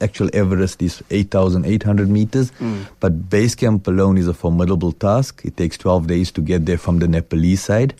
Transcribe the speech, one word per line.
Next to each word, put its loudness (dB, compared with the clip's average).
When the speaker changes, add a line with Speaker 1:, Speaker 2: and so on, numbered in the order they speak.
Speaker 1:
Actual -2
Everest 0
is -4
eight 0
thousand 0
eight 0
hundred 2
meters, 0
Speaker 2:
Mm. -6
Speaker 1:
but -2
base 2
camp 0
alone 2
is 2
a -2
formidable 0
task. -2
It -8
takes -2
twelve 0
days 0
to -4
get 0
there 0
from 0
the 2
Nepalese 0
side. 0